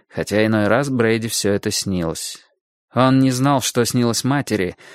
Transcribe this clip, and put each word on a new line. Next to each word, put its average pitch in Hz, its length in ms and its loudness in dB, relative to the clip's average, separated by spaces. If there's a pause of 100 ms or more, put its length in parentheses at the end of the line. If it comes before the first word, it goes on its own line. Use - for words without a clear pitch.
хотя - 360 0
иной 110 220 2
раз 135 240 2
Брэди 113 380 0
все 101 240 -2
это 101 180 -2
снилось. 87 680 -4 (540)
Он 131 280 4
не 131 100 4
знал, 131 300 0
что - 240 0
снилось 117 400 0
матери, 110 520 -2 (180)